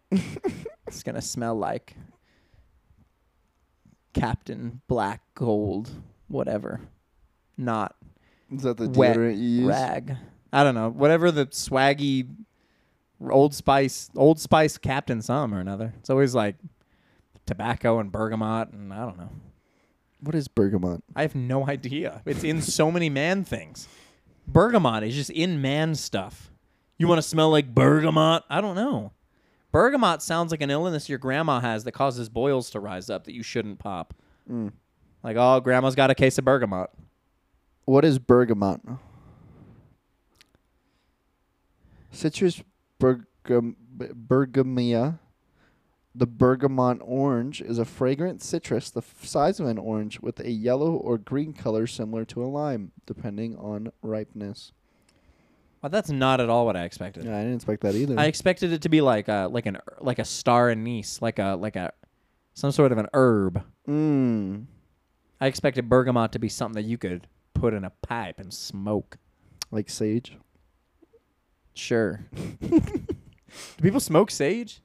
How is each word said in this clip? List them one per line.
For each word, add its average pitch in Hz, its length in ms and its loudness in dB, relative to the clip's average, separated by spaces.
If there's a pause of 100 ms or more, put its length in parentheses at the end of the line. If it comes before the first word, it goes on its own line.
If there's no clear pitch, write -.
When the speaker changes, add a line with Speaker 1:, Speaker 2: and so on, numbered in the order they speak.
Speaker 1:
<laughs> - 60 -10 (760)
Speaker 2:
it's - 160 -16
gonna 117 200 -8
smell 117 320 -6
like 110 400 -6 (2250)
Captain 117 720 -4
Black 107 340 -2 (120)
Gold, 104 560 -2 (380)
whatever. 113 520 -6 (760)
Not 113 380 -4 (560)
Speaker 1:
Is 135 120 -8
that 123 160 0
the 113 100 -2
Speaker 2:
wet 127 280 6
Speaker 1:
deodorant 117 200 2
you 120 120 -2
use? 120 200 2
Speaker 2:
rag. 131 480 -2 (360)
I 139 120 6
don't 135 100 4
know. 113 140 -2
Whatever 156 420 4
the 147 160 0
swaggy 135 840 0 (1000)
Old 143 240 6
Spice, 139 640 0
Old 156 240 6
Spice 156 380 2
Captain 135 420 -4
some 123 340 -2
or 95 60 -4
another. 98 380 -6
It's - 100 -20
always, 135 260 4
like, 107 200 0 (920)
tobacco 113 520 0
and 101 140 -4
bergamot 110 600 -2
and 101 220 -16
I 107 100 -8
don't 90 140 -12
know. 87 120 -14 (880)
Speaker 1:
What 151 140 -6
is 143 140 -2
bergamot? 90 540 0 (120)
Speaker 2:
I - 80 -2
have 156 120 -2
no 131 340 -2
idea. 135 560 -6
It's - 200 -4
in 156 180 -2
so 156 280 2
many 170 200 0
man 170 340 0
things. - 440 -12 (600)
Bergamot 160 560 4
is 113 100 -4
just 143 160 -4
in 165 320 -2
man 151 320 0
stuff. - 560 -8 (460)
You 165 100 2
wanna 165 160 6
smell 160 280 4
like 147 240 4
bergamot? 156 760 4
I 156 100 0
don't 202 140 -4
know. 185 380 -4 (580)
Bergamot 208 520 4
sounds 170 280 0
like 151 120 -2
an 139 80 -2
illness 156 380 -2
your 139 100 -4
grandma 135 420 0
has 113 240 -2
that 120 80 -6
causes 123 360 -2
boils 123 420 0
to 107 100 -8
rise 98 300 -10
up 95 140 -6
that - 100 -16
you 117 80 -12
shouldn't 107 360 -6
pop. 92 360 -10 (360)
Speaker 1:
Mm. 113 220 -6 (500)
Speaker 2:
Like, 113 160 -4
"Oh, 127 220 6
grandma's 127 340 2
got 135 160 4
a 131 40 4
case 131 240 4
of 135 80 -4
bergamot." 110 420 2 (960)
Speaker 1:
What 139 200 6
is 143 140 4
bergamot? 113 600 4 (3250)
Citrus - 520 -2 (380)
bergam-, 120 760 0 (200)
bergamia. 127 1200 0 (960)
The 123 120 0
bergamot 127 760 2
orange 131 600 -2
is 117 160 -4
a 113 60 2
fragrant 139 580 -2
citrus - 480 -4
the 117 120 -8
f-, - 220 -20
size - 360 0
of 156 60 -2
an 113 120 -2
orange 107 420 -6
with 120 200 -8
a 120 100 -6
yellow 123 440 0
or 120 220 -2
green 143 360 -6
color 110 340 -2
similar 113 400 -6
to - 160 -8
a 127 40 -6
lime, 139 440 -6 (160)
depending 110 500 -10
on 104 360 -10 (100)
ripeness. 107 680 -10 (1080)
Speaker 2:
Well, 143 100 -8
that's 190 200 -2
not 131 300 4
at 117 100 2
all 117 160 4
what 101 100 0
I 87 80 -4
expected. 90 400 -12
Speaker 1:
Yeah, 110 120 -6
I 104 60 -4
didn't 123 140 -4
expect 107 260 -4
that 101 120 0
either. 131 240 0
Speaker 2:
I 151 60 4
expected 170 480 0
it 156 100 -4
to 165 60 -2
be 156 120 6
like 117 280 2
a, 98 200 0
like 117 180 -4
an, 98 120 -6 (220)
like 127 180 -2
a - 60 -4
star 123 460 4
anise, 113 520 -6
like 113 160 -2
a, 98 220 0
like 104 160 -6
a, 90 160 -6 (640)
some 143 180 -2
sort 139 180 6
of 113 80 2
an 107 160 0
herb. 101 480 4 (240)
Speaker 1:
Mm. 123 800 0 (760)
Speaker 2:
I 135 60 0
expected 131 420 -2
bergamot 123 440 2
to - 80 -6
be 113 80 -2
something 110 340 -6
that 107 60 -6
you 117 100 -4
could 90 300 -8 (260)
put 113 200 0
in 98 100 -4
a 90 60 -10
pipe 110 500 -10
and 90 120 -16
smoke. 101 680 -6 (520)
Speaker 1:
Like 107 180 -6
sage? 110 480 -4 (1400)
Speaker 2:
Sure. 107 500 -2 (100)
<laughs> - 260 -10
Do - 1200 -4
people 196 200 2
smoke 175 320 2
sage? 208 520 -4